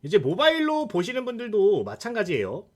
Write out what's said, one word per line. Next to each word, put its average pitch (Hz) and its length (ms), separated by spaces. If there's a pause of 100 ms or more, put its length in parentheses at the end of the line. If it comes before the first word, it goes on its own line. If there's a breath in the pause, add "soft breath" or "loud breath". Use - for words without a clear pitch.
이제 160 160
모바일로 302 680
보시는 240 360
분들도 214 600
마찬가지예요. 185 920